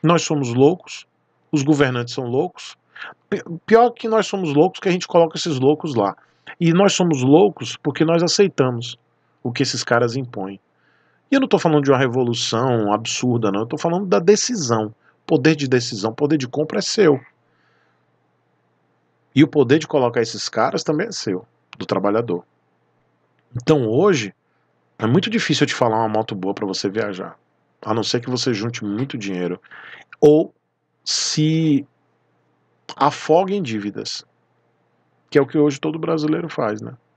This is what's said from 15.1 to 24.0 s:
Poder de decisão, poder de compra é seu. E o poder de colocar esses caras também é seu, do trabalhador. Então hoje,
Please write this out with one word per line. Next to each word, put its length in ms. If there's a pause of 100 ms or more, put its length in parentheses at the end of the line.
Poder 300
de 100
decisão, 480
poder 240
de 80
compra 320
é 40
seu. 380 (2250)
E 100
o 20
poder 320
de 80
colocar 340
esses 280
caras 340
também 240
é 60
seu, 340 (320)
do 80
trabalhador. 560 (1120)
Então 320
hoje, 480 (640)